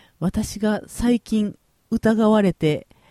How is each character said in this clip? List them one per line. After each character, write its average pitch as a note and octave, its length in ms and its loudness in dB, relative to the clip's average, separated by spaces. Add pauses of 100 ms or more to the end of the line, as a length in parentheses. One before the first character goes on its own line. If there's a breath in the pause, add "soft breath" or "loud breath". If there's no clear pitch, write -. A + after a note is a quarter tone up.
(200 soft breath)
私 G3+ 400 -4
が G#3+ 260 -2
最 A#3+ 320 0
近 G#3+ 400 -4 (320)
疑 A3 380 2
わ G#3+ 140 4
れ F#3 100 2
て、 - 340 -2 (240 soft breath)